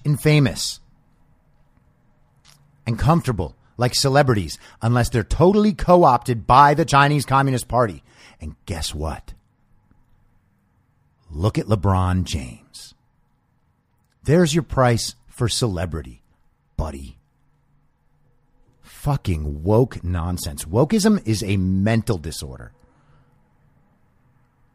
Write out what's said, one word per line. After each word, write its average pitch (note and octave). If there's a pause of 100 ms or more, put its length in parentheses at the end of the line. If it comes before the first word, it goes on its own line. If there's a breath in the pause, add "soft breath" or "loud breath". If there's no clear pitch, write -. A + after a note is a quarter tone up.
and D3
famous D3+ (2000)
and A#2
comfortable B2 (200)
like A#2+
celebrities C3 (240 soft breath)
unless A#2
they're A2+
totally G#3
co-opted C3
by C#3+
the D#3+
Chinese C#3+
Communist C3+
Party. A2+ (360 soft breath)
And D2 (120)
guess D#2+
what? D2+ (2000)
Look D#2+
at -
LeBron F#2
James. - (1300)
There's D#3
your E3+
price A#2+ (120)
for -
celebrity, E2 (560)
buddy. C#2 (1600)
Fucking D2+
woke G#2
nonsense. F2
Wokeism F3+
is A2
a G2+
mental F#2+
disorder. C#2 (2000)